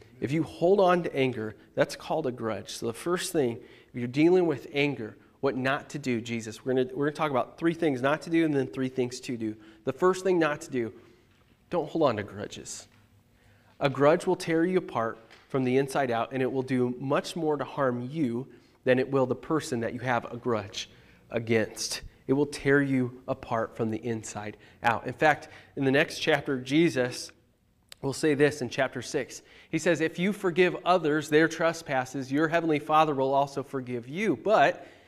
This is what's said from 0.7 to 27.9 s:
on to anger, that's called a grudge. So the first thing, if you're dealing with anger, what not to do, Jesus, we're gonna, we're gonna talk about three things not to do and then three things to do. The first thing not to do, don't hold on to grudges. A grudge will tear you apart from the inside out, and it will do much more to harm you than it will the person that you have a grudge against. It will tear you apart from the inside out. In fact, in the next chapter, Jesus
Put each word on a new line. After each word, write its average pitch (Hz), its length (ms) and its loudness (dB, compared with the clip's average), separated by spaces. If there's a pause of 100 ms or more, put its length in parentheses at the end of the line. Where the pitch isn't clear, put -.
on 180 240 4
to - 100 -6
anger, 113 400 -2 (220)
that's 139 180 0
called 156 320 -4
a 127 60 -2
grudge. 110 380 -6
So - 160 -8
the 113 60 -2
first 175 400 -4
thing, 120 260 2 (300)
if - 60 -20
you're 123 140 -4
dealing 170 380 6
with 147 260 -2
anger, 135 440 -2 (240)
what 135 160 0
not 131 340 -2
to 151 100 -10
do, 123 200 -2
Jesus, 110 440 -8
we're 131 100 0
gonna, 127 200 2
we're 143 120 -2
gonna 147 80 -2
talk 156 160 -2
about 123 280 -2
three 170 160 0
things 143 280 0
not 147 200 2
to 180 80 -12
do 165 140 4
and 156 80 2
then 135 140 2
three 131 220 -4
things 127 320 -4
to 123 160 -6
do. 110 180 -4 (300)
The 131 80 -2
first 185 320 2
thing 185 140 4
not 151 240 0
to - 80 -14
do, 120 220 -2 (800)
don't 160 180 -2
hold 165 140 0
on 127 140 4
to 104 80 -2
grudges. - 640 -12 (880)
A 143 100 2
grudge 143 380 4
will 180 100 2
tear 165 280 0
you 185 140 2
apart 113 400 -2 (300)
from 135 140 0
the 127 140 2
inside 131 340 2
out, 113 220 0
and 131 100 -2
it 123 80 0
will 131 120 -2
do 123 360 0
much 139 380 -2
more 156 200 0
to 139 80 -6
harm 123 460 -2
you 135 380 -2 (340)
than 127 160 6
it 127 100 0
will 135 180 4
the 123 100 0
person 143 440 -2
that 113 140 -4
you 120 60 -8
have 120 320 0
a 123 40 -8
grudge 110 540 -4 (400)
against. 113 680 -2 (260)
It 131 60 0
will 143 140 2
tear 143 360 2
you 131 460 -2
apart - 480 -4
from 113 160 -2
the 110 120 -8
inside 107 520 -8 (260)
out. 117 240 0
In 127 60 -6
fact, 147 360 2 (280)
in 143 80 -2
the 135 80 4
next 147 260 0
chapter, 143 400 0
Jesus 127 720 0 (720)